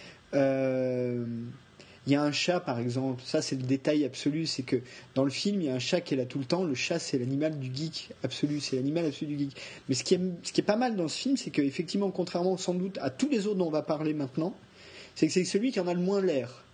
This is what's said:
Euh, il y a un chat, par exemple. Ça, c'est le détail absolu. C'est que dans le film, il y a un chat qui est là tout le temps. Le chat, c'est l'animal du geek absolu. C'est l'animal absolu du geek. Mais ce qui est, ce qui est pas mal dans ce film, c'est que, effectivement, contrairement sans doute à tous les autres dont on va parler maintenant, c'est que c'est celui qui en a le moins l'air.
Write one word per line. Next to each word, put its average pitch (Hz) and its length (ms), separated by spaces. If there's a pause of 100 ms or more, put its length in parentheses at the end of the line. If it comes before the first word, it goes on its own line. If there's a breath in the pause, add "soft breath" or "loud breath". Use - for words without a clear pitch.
(340 loud breath)
Euh, 127 920 (800 loud breath)
il 135 80
y - 20
a 143 60
un 147 100
chat, 175 280
par 131 200
exemple. 123 460
Ça, 156 160
c'est 147 140
le 131 80
détail 139 420
absolu. 147 400
C'est - 160
que 131 140 (400 loud breath)
dans 131 80
le 139 80
film, 202 300
il 156 60
y - 20
a 127 40
un 127 60
chat 175 220
qui 175 120
est 139 40
là 127 80
tout 123 120
le 139 80
temps. 170 180
Le 151 120
chat, 170 240
c'est - 180
l'animal 139 400
du 131 160
geek 160 380 (120)
absolu. 147 360
C'est 139 160
l'animal 147 300
absolu 147 300
du 143 100
geek. 139 120 (320 loud breath)
Mais 131 60
ce - 80
qui - 100
est, 175 80 (220)
ce - 80
qui - 100
est 160 40
pas 208 100
mal 240 200
dans 175 120
ce 143 100
film, 269 180
c'est - 140
que, 147 140
effectivement, 185 480
contrairement 180 460
sans 180 180
doute 190 260
à 139 80
tous 262 200
les 214 180
autres 208 100
dont 180 100
on 156 40
va 151 100
parler 151 320
maintenant, 151 400 (640 loud breath)
c'est - 100
que 156 80
c'est 185 120
celui 214 260
qui 208 80
en 175 80
a 175 80
le 175 40
moins 196 220
l'air. 143 420 (100)